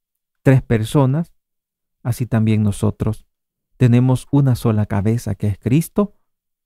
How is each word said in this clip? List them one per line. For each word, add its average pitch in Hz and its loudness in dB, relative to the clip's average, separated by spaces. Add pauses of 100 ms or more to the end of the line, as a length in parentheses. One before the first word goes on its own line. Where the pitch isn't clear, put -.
(420)
tres 131 4
personas, 131 -2 (680)
así 123 -6
también 110 0
nosotros 107 -2 (500)
tenemos 127 2
una 139 2
sola 110 -2
cabeza 107 -2
que 104 -4
es 101 -4
Cristo, 165 -2 (520)